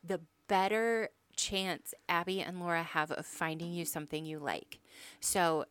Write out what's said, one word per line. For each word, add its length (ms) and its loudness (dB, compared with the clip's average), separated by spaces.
the 160 -2
better 640 4
chance 580 -2
Abby 340 2
and 180 -6
Laura 220 0
have 300 0
of 120 -4
finding 480 -2
you 140 -2
something 400 -4
you 120 -6
like. 400 -4
So, 500 4